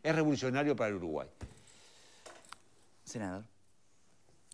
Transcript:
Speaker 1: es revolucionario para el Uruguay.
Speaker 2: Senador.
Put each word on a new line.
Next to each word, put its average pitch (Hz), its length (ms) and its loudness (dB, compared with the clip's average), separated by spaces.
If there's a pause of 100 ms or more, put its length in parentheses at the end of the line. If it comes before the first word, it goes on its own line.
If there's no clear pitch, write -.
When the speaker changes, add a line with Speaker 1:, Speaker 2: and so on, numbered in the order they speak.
Speaker 1:
es 160 140 2
revolucionario 143 600 4
para 110 140 2
el 101 60 -2
Uruguay. 78 300 -4 (1800)
Speaker 2:
Senador. 101 400 -6 (1080)